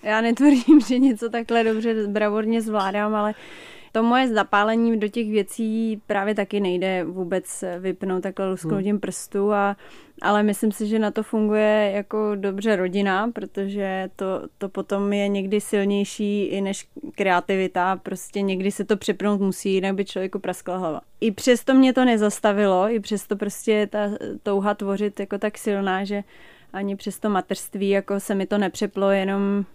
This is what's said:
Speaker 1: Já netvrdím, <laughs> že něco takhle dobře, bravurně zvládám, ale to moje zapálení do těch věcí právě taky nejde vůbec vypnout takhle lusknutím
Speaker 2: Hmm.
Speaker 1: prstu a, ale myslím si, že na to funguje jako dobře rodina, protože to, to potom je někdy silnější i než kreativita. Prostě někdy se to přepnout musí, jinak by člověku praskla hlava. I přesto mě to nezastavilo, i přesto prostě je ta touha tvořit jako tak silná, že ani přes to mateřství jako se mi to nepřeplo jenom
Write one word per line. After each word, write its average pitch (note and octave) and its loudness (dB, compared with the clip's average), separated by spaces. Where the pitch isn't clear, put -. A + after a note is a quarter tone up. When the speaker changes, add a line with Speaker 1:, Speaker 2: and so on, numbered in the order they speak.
Speaker 1:
Já G#3+ 0
netvrdím, C4 8
<laughs> G#3+ -4
že B3 2
něco A#3 4
takhle A#3 2
dobře, A3 0
bravurně G#3+ 2
zvládám, G#3 0
ale G#3 0
to A3+ 2
moje B3 4
zapálení A3 2
do G#3 0
těch G#3+ -4
věcí A3 -2
právě G3+ -2
taky G3+ -2
nejde F#3 0
vůbec F#3 -6
vypnout F#3 -4
takhle F#3+ -4
lusknutím F#3 -2
Speaker 2:
Hmm. G3 -2
Speaker 1:
prstu G3+ -4
a, G3+ 0
ale G#3 2
myslím G#3 0
si, G#3 -4
že A3 0
na G#3 0
to A3 -4
funguje G#3+ 2
jako G#3 -2
dobře G3+ 0
rodina, F#3+ 0
protože G3 -6
to, G3 -6
to G3 -6
potom G3+ -2
je G3+ 0
někdy G3+ 0
silnější G3+ 0
i G3 -4
než G3 -6
kreativita. F#3 0
Prostě F#3+ -8
někdy F#3+ 0
se G3+ -6
to G#3 2
přepnout G3+ -2
musí, F#3+ 0
jinak F#3+ 0
by F#3+ -2
člověku F#3+ -6
praskla F3+ -6
hlava. E3 -4
I A3+ 2
přesto B3 2
mě C4 8
to B3+ 4
nezastavilo, G#3 2
i A#3 0
přesto G3+ -6
prostě G3+ -4
je G#3+ 2
ta G#3 -2
touha G3+ 0
tvořit G3+ -4
jako G3+ -6
tak G#3 -4
silná, G3 -2
že G3+ -4
ani G3 -6
přes G3 -10
to A3 -2
mateřství G3 -2
jako G3 0
se G3+ -4
mi G3 0
to G#3 -2
nepřeplo G3 0
jenom G3 0